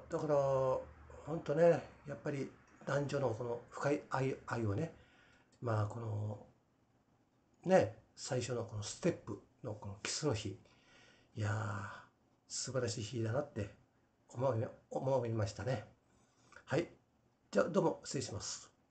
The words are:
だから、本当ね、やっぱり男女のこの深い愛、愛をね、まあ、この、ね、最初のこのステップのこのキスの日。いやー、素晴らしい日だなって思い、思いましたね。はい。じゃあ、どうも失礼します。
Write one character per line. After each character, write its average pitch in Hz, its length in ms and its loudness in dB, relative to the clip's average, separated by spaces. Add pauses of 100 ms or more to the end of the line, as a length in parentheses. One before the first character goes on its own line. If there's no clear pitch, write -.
だ 170 100 -2
か 156 80 0
ら、 147 80 4 (880)
本 156 180 -4
当 143 120 0
ね、 165 280 8 (240)
や 139 80 -8
っ - 80 -8
ぱ 151 80 0
り 135 180 -2 (360)
男 143 220 0
女 139 120 -2
の 131 120 2
こ 110 120 -4
の 117 260 -4
深 - 220 0
い 147 180 2
愛、 135 260 0 (120)
愛 117 180 0
を 98 100 2
ね、 160 180 -2 (680)
ま 110 200 2
あ、 104 40 2
こ 107 140 -6
の、 107 400 -4 (1300)
ね、 165 320 6 (180)
最 - 240 -2
初 123 140 -2
の 117 100 -2
こ 110 140 -8
の 104 60 -4
ス - 180 -8
テ 175 80 2
ッ - 80 0
プ - 240 -10 (220)
の 113 100 -6
こ - 140 -12
の 98 140 -10
キ - 100 -4
ス - 140 -4
の 139 80 2
日。 104 240 -4 (800)
い 110 60 -4
や 107 80 2
ー、 104 340 -2 (640)
素 - 240 -6
晴 127 100 0
ら 120 80 0
し 113 120 -4
い - 20 -6
日 113 200 -2
だ 110 100 0
な 135 80 2
っ - 100 -8
て 104 180 -4 (600)
思 127 260 2
い、 113 120 0 (220)
思 131 360 2
い 113 80 0
ま 110 120 2
し - 80 -4
た - 100 -6
ね。 117 220 -2 (800)
は 131 120 0
い。 170 100 0 (640)
じ 202 80 4
ゃ - 40 8
あ、 - 60 0
ど 175 120 4
う - 20 4
も - 200 2
失 - 140 -6
礼 123 60 -2
し 104 100 -6
ま 98 80 -6
す。 - 360 -10 (140)